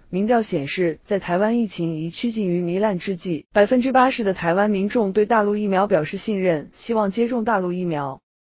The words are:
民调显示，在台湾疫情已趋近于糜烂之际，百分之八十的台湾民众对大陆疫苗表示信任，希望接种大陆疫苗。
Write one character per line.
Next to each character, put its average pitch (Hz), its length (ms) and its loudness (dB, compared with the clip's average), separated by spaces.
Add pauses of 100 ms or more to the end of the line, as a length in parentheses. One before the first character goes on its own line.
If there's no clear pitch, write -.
民 185 160 -2
调 233 160 2
显 160 260 -4
示， 170 360 -2
在 202 160 -2
台 180 180 -2
湾 220 220 0
疫 226 80 0
情 165 280 -4
已 160 140 -6
趋 233 220 -6
近 220 160 -2
于 175 140 0
糜 175 180 -2
烂 208 180 0
之 190 180 -6
际， 170 360 -6
百 208 140 6
分 254 160 2
之 262 100 0
八 254 180 6
十 247 140 -4
的 196 100 2
台 170 200 0
湾 202 160 2
民 196 180 0
众 202 240 0
对 208 140 2
大 220 180 2
陆 208 140 0
疫 208 100 -2
苗 190 180 2
表 185 180 2
示 196 140 -8
信 202 220 -4
任， 170 320 0
希 - 220 -8
望 208 180 0
接 233 160 0
种 233 160 -2
大 214 160 2
陆 180 140 -2
疫 180 100 -4
苗。 143 380 -4 (220)